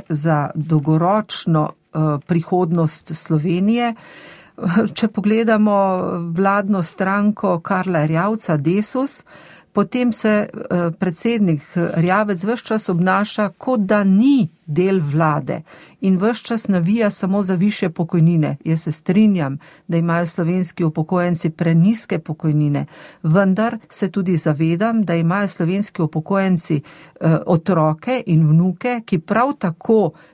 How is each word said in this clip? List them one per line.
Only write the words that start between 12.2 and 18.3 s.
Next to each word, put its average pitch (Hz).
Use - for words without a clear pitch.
ves 226
čas 220
obnaša, 190
kot 254
da 202
ni 208
del 180
vlade 143
in 190
ves 220
čas -
navija 202
samo 202
za 185
višje 196
pokojnine. 160